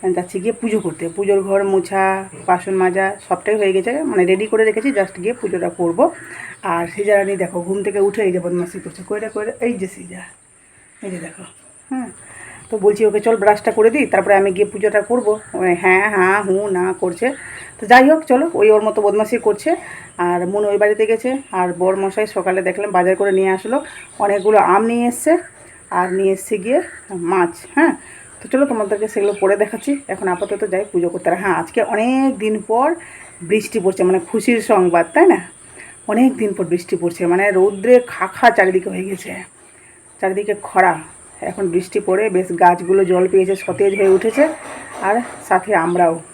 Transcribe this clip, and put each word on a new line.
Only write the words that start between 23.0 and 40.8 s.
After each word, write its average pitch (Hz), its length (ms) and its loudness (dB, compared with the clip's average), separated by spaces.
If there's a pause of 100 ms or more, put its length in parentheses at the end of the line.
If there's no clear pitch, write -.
করে 196 160 0
নিয়ে 190 180 2
আসলো, 208 280 -2 (420)
অনেকগুলো 202 380 2
আম 190 280 4
নিয়ে 240 220 0
এসছে, 247 240 -2 (580)
আর 180 240 -2
নিয়ে 190 200 0
এসছে 190 240 -6
গিয়ে 233 220 0 (320)
মাছ। 175 420 -2 (220)
হ্যাঁ, 311 180 2 (460)
তো - 120 -20
চলো 269 140 2
তোমাদেরকে 214 420 -2
সেগুলো 202 260 -2
পরে 196 240 2
দেখাচ্ছি। 214 340 -2 (160)
এখন 190 200 -4
আপাতত 196 340 -2 (100)
যাই 185 200 -2
পুজো 175 180 0
করতে। 175 200 -4
আর 175 80 0
হ্যাঁ, 185 180 0
আজকে 165 260 -4
অনেক 247 480 0 (100)
দিন 214 160 -2 (120)
পর 240 200 2 (560)
বৃষ্টি 208 360 -2
পড়ছে, 185 240 0
মানে 185 160 2
খুশির 226 420 0
সংবাদ, 180 520 2
তাই 330 140 6
না? 202 120 4 (680)
অনেক 240 300 4
দিন 208 160 -2
পর 185 120 -4
বৃষ্টি 175 300 -4
পড়ছে, 170 300 -4
মানে 180 260 2
রৌদ্রে 196 440 4 (120)
খা - 200 -6
খা - 220 2
চারিদিকে 185 400 0
হয়ে 185 200 -8
গেছে, 190 220 -12 (880)
চারিদিকে 196 400 -2
খরা। 185 320 2 (480)